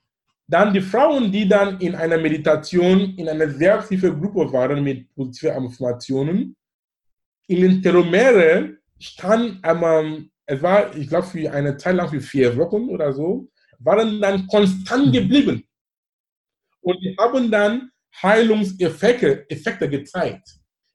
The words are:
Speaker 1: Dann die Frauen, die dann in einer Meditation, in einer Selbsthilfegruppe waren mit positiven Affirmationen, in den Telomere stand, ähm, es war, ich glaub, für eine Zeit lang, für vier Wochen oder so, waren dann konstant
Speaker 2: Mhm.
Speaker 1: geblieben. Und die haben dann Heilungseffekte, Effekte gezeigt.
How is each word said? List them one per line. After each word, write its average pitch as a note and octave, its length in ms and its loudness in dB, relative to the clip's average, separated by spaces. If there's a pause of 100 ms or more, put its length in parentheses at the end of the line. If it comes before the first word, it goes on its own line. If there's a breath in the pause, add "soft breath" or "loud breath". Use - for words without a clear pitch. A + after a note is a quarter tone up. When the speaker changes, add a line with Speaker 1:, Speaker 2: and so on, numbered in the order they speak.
(480)
Speaker 1:
Dann F#3+ 260 2
die F#3+ 80 2
Frauen, B3+ 500 0
die G3+ 160 0
dann G3 320 2
in E3+ 140 -4
einer E3 240 -2
Meditation, E3 1000 0
in E3 120 -6
einer D#3 220 -2
Selbsthilfegruppe F3+ 1000 0
waren C3 320 0
mit C3 300 -6
positiven C3+ 540 -6
Affirmationen, C3+ 880 -4 (920)
in F3+ 140 0
den F#3 220 4
Telomere F3+ 920 4 (200)
stand, G#3 680 -4
ähm, D#3+ 680 0 (160)
es C#3 160 -4
war, G3 320 2
ich D3 120 -10
glaub, F3 180 -2
für D#3 260 -8
eine C#3+ 260 -4
Zeit F#3 180 -2
lang, F3 140 -2
für D3 120 -6
vier B2 360 0
Wochen G#3 320 -2
oder D3+ 240 -2
so, E3+ 340 -6 (300)
waren G#3 440 0
dann G3 260 0
konstant G#3 600 2
Speaker 2:
Mhm. C3+ 40 4
Speaker 1:
geblieben. G#3 520 2 (1160)
Und F3+ 220 -4
die F#3+ 160 -8
haben A#3+ 320 0
dann G#3+ 400 0 (320)
Heilungseffekte, G3+ 1300 2
Effekte D#3 360 -6
gezeigt. C#3 680 -8 (400)